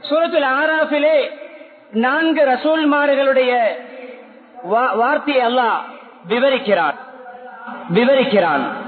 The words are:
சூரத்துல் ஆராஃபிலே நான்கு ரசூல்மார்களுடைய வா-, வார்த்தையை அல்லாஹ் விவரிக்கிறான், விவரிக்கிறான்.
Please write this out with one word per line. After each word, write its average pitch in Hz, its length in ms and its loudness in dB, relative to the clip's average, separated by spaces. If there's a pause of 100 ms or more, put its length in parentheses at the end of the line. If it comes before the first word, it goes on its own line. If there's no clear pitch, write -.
சூரத்துல் 320 400 2 (120)
ஆராஃபிலே 311 560 2 (880)
நான்கு 311 400 2
ரசூல்மார்களுடைய 285 1080 2 (1200)
வா-, 226 240 0
வார்த்தையை 269 500 0
அல்லாஹ் 233 340 0 (480)
விவரிக்கிறான், 208 680 0 (1000)
விவரிக்கிறான். 202 680 2 (240)